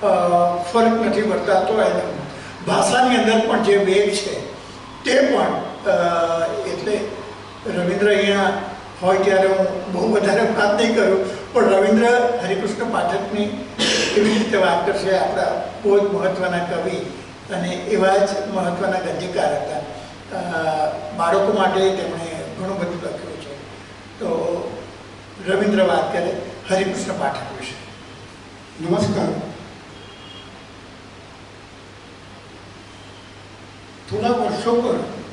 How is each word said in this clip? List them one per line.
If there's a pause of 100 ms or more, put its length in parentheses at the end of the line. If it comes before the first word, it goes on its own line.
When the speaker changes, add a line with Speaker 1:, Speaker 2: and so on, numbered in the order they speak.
Speaker 1:
અ, (480)
ફરક
નથી
વર્તાતો.
એનો (540)
ભાષાની
અંદર
પણ
જે
વેગ
છે (480)
તે
પણ, (280)
અ, (680)
એટલે (680)
રવિન્દ્ર
અહીંયા (480)
હોય
ત્યારે
હું
બહુ
વધારે
વાત
નહીં
કરું,
પણ
રવિન્દ્ર
હરિકૃષ્ણ
પાઠકની (520)
એવી
રીતે
વાત
કરશે,
આપણા (420)
બહુ
જ
મહત્ત્વના
કવિ (560)
અને
એવા
જ
મહત્ત્વના
ગદ્યકાર
હતા. (580)
અ,
બાળકો
માટે
તેમણે (160)
ઘણું
બધું
લખ્યું
છે. (640)
તો (680)
રવિન્દ્ર
વાત
કરે (360)
હરિકૃષ્ણ
પાઠક
વિશે. (960)
Speaker 2:
નમસ્કાર. (4000)
થોડા
વર્ષો
પર